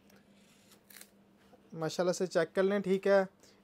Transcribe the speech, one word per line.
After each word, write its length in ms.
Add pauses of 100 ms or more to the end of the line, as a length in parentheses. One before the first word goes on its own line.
(1700)
माशाल्लाह 380
से 140
चेक 260
कर 100
लें, 200
ठीक 240
है। 200 (380)